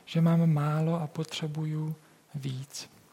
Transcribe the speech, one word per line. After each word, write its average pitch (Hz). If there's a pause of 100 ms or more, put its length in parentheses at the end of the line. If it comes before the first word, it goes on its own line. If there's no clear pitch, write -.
že -
mám 165
málo 156
a 156
potřebuju 156 (400)
víc. 135 (220)